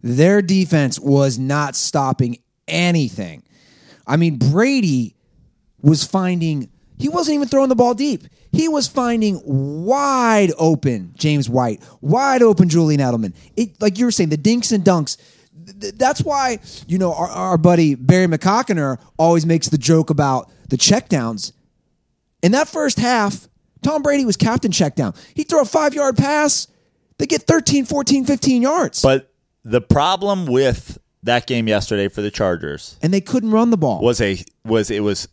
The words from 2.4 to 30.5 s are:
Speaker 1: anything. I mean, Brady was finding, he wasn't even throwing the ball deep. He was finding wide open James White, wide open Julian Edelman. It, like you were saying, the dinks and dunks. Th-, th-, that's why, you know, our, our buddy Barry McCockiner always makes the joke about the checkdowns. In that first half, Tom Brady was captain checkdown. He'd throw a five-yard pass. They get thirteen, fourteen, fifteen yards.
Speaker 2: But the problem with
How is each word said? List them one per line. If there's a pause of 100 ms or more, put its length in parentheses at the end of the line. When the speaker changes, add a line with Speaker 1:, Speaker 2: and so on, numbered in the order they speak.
Speaker 1:
anything. (640)
I
mean,
Brady (680)
was
finding, (300)
he
wasn't
even
throwing
the
ball
deep. (240)
He
was
finding
wide
open
James
White, (200)
wide
open
Julian
Edelman. (220)
It,
like
you
were
saying,
the
dinks
and
dunks. (480)
Th-,
th-,
that's
why, (280)
you
know,
our,
our
buddy
Barry
McCockiner (200)
always
makes
the
joke
about (180)
the
checkdowns. (920)
In
that
first
half, (340)
Tom
Brady
was
captain
checkdown. (180)
He'd
throw
a
five-yard
pass. (500)
They
get
thirteen,
fourteen,
fifteen
yards.
Speaker 2:
But (320)
the
problem
with (260)